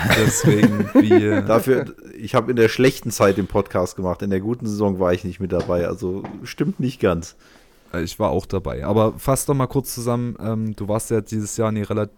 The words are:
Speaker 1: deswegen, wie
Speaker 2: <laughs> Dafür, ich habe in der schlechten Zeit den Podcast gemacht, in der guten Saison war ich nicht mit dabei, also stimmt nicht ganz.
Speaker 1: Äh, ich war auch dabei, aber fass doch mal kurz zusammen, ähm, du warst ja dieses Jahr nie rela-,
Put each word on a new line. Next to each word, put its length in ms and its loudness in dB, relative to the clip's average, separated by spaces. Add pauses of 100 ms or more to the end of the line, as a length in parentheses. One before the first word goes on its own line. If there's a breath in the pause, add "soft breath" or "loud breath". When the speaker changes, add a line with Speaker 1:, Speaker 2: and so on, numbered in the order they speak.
(180)
Speaker 1:
deswegen, 760 4
wie 480 4
Speaker 2:
<laughs> 40 -6
Dafür, 480 2 (240)
ich 160 -8
habe 160 2
in 60 0
der 120 6
schlechten 420 2
Zeit 280 4
den 80 0
Podcast 500 -2
gemacht, 240 -4
in 80 -4
der 120 0
guten 260 -4
Saison 340 0
war 140 4
ich 100 -4
nicht 160 -8
mit 120 -4
dabei, 360 0
also 340 -6 (200)
stimmt 380 -6
nicht 200 -4
ganz. 340 0 (580 soft breath)
Speaker 1:
Äh, 100 -4
ich 160 -8
war 120 0
auch 160 -2
dabei, 400 -6
aber 320 2
fass 260 0
doch 100 0
mal 120 0
kurz 280 -4
zusammen, 460 -4
ähm, 340 -4
du 140 -8
warst 220 -4
ja 100 2
dieses 380 -6
Jahr 120 0
nie 120 -2
rela-, 360 -2